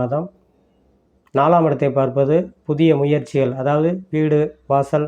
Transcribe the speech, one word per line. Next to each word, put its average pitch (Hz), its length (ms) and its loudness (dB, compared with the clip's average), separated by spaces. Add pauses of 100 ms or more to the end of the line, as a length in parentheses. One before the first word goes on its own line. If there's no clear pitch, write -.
மாதம் 143 260 -4 (1120)
நாலாம் 165 280 4
இடத்தை 143 200 0 (100)
பார்ப்பது 135 400 0 (300)
புதிய 156 340 2
முயற்சிகள், 139 580 0
அதாவது 147 300 0 (240)
வீடு 156 260 2 (320)
வாசல் 139 360 0